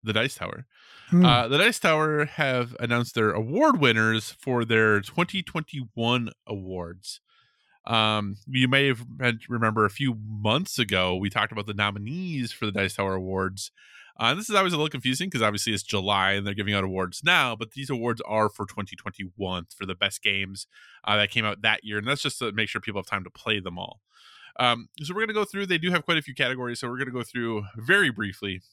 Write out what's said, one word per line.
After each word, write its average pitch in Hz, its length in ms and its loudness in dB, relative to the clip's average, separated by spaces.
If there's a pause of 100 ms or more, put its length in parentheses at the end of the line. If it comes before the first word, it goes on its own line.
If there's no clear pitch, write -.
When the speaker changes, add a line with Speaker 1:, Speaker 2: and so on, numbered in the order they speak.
Speaker 1:
the 110 100 -4
Dice 117 220 0
Tower, - 320 -10 (440)
Speaker 2:
Hmm. 175 140 8
Speaker 1:
uh, 120 240 6
the 143 100 2
Dice 214 220 4
Tower 156 460 2
have 127 540 0
announced 120 340 0
their 110 180 4
award 165 480 2
winners 110 500 4
for 120 340 -2
their 110 360 6
twenty 175 420 -2
twenty-one 120 880 -2 (160)
awards. 92 720 -8 (680)
Um, 107 500 2 (100)
you 127 220 2
may 139 200 4
have 120 160 -2 (120)
re-, 120 220 0 (100)
remember 110 380 2
a 98 40 2
few 135 240 -2
months 107 640 -2
ago, 92 380 2
we 95 140 0
talked 110 220 0
about 104 140 -6
the 104 80 -6
nominees 117 800 -4
for - 140 -4
the 104 60 -2
Dice 95 220 -2
Tower 95 200 -2
Awards. 95 580 -4 (460)
Uh, 120 160 2
this 220 160 -6
is 208 60 2
always 190 160 4
a 160 40 0
little 151 140 0
confusing 131 400 -2
'cause 113 120 0
obviously 104 300 0
it's 101 120 -2
July 98 480 2
and 101 140 -2
they're 101 80 -4
giving 104 200 -2
out 98 100 0
awards 92 400 -4
now, 147 320 4
but 110 160 -8
these 135 180 -10
awards 117 360 -2
are 107 240 2
for 101 160 -6
twenty - 300 -8
twenty-one 92 720 -6 (100)
for 98 100 -8
the 95 80 -6
best 95 280 -4
games, 98 440 -4 (380)
uh, 107 120 2
that 104 140 2
came 113 140 0
out 101 180 -2
that 110 220 0
year. 107 140 -4
And 107 80 -4
that's 143 160 -2
just - 180 -4
to 113 120 -4
make 107 160 -2
sure 113 120 -12
people 101 200 -6
have 92 60 -12
time 95 180 -4
to 87 60 -14
play 107 300 -2
them 90 180 -10
all. - 220 -12 (600)
Um, 120 280 0 (140)
so 165 120 -8
we're 214 80 -2
gonna 214 120 -2
go 208 120 0
through, 196 200 -6
they 180 120 0
do 175 140 -2
have 170 120 0
quite 165 140 0
a 147 40 -2
few 131 120 -14
categories. 123 460 -2
So 123 100 -4
we're 123 80 -8
gonna 131 140 -6
go 123 120 -6
through 113 400 -4 (120)
very 156 340 4
briefly, 98 520 -6 (100)